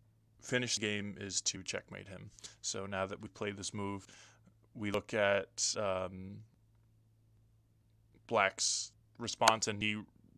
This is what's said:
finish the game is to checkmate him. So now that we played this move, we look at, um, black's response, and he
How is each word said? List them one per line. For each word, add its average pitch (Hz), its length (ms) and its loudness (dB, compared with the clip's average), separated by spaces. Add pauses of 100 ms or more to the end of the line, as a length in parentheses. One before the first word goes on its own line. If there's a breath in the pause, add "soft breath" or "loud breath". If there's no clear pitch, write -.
(400)
finish 123 340 0
the 107 60 -2
game 104 400 -2
is 98 220 -2
to 92 200 -4
checkmate 98 460 -8
him. 98 220 -14 (320 loud breath)
So 98 240 -4
now 98 200 0
that 101 140 -8
we 110 80 -12
played 101 280 -4
this 98 160 -8
move, 101 360 -4 (680 loud breath)
we 104 160 -2
look 104 240 -2
at, 101 640 2
um, 95 600 -2 (1900)
black's - 640 4 (280)
response, 113 500 4
and 104 120 -2
he 107 220 0 (360)